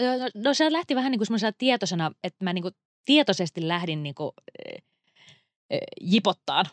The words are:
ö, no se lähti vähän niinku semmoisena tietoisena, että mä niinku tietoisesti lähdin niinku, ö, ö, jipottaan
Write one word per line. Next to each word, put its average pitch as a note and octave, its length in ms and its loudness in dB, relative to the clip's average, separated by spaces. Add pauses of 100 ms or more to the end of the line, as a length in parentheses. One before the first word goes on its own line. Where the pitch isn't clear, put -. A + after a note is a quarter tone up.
ö, B3+ 340 -2
no B3 200 0
se D#4 180 2
lähti D#4+ 220 0
vähän C4 160 0
niinku A3 140 0
semmoisena G#3+ 340 0
tietoisena, F#3 540 0 (120)
että F#3 200 -8
mä F3+ 80 -2
niinku F3+ 180 -4 (340)
tietoisesti F#3+ 640 2
lähdin E3 340 -2
niinku, D3 300 -8 (360)
ö, - 100 -14 (960)
ö, - 40 0 (220)
jipottaan F#3 720 0